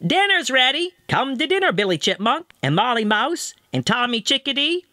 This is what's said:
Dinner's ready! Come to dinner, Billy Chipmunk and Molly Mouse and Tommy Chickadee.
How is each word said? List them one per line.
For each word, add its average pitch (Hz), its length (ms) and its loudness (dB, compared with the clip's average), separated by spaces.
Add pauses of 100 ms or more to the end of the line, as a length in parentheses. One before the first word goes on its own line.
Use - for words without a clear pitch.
Dinner's 349 460 2
ready! 269 420 2 (140)
Come 262 320 0
to 302 80 -2
dinner, 381 240 2
Billy 190 260 0
Chipmunk 214 640 -2
and 139 140 0
Molly 226 280 2
Mouse 220 520 -2 (180)
and 127 100 -2
Tommy 240 380 0
Chickadee. 285 720 -2